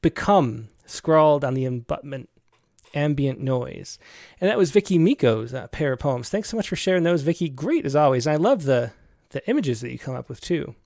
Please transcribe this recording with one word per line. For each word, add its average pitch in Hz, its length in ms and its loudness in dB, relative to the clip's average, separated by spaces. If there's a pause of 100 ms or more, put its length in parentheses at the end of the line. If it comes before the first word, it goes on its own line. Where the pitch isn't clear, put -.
Become, 131 680 0 (160)
scrawled 156 580 4
on 131 100 -2
the 131 120 -2
abutment, 131 640 -8 (640)
ambient 143 460 0
noise. 127 600 -4 (400)
And 180 100 2
that 214 80 2
was 180 140 2
Vicky 196 260 2
Miko's, 123 560 2
uh, 127 140 -10
pair 143 260 -2
of 123 60 -4
poems. 123 300 -4
Thanks 208 200 -4
so 220 80 -6
much 220 120 -4
for 196 60 -4
sharing 180 280 0
those, 170 180 2
Vicky. 165 280 -2
Great 160 360 -2
as 135 100 -4
always. 135 320 4
I 151 80 2
love 185 280 2
the, 123 280 0 (380)
the - 200 -10
images 165 320 0
that 123 100 -10
you 123 80 -10
come 131 160 -10
up 123 140 -12
with, 120 120 -14
too. 160 340 -4 (100)